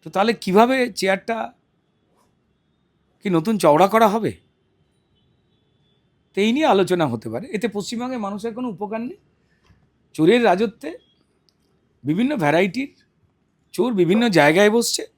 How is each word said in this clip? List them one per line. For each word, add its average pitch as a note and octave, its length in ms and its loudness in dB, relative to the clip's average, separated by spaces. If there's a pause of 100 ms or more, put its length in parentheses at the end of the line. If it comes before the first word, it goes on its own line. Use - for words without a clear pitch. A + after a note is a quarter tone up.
তো D#3+ 60 -16
তাহলে A#3 240 0
কিভাবে A#3+ 600 2
চেয়ারটা A3 600 -4 (1700)
কি G#3 60 -4
নতুন F#3 280 0
চওড়া E3 300 6
করা A3 200 4
হবে? G3 240 -2 (2000)
তো F#3+ 80 -2
এই A3 100 2
নিয়ে D4+ 140 0
আলোচনা F3+ 420 2
হতে A2+ 220 -6
পারে। B2+ 220 -10
এতে A3 160 -4
পশ্চিমবঙ্গের A#3+ 520 -8
মানুষের G#3 340 -10
কোনো B3 160 -10
উপকার G#3 320 -10
নেই। D#4+ 160 -12 (960)
চোরের G#3+ 300 2
রাজত্বে A3 540 -2 (1040)
বিভিন্ন A3+ 320 -2
ভ্যারাইটির F#3 600 0 (760)
চোর A#3 220 -2
বিভিন্ন G3+ 360 2
জায়গায় E3+ 400 4
বসছে। A#3 380 -2 (100)